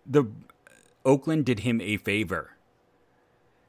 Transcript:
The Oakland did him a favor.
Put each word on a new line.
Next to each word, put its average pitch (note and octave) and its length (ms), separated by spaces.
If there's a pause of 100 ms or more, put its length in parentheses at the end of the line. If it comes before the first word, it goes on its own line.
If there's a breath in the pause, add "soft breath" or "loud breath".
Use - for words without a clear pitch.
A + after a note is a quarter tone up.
The C#3 180 (800)
Oakland C#3+ 400
did A#2 160
him A#2 200
a G2+ 180
favor. F#2+ 580 (1120 soft breath)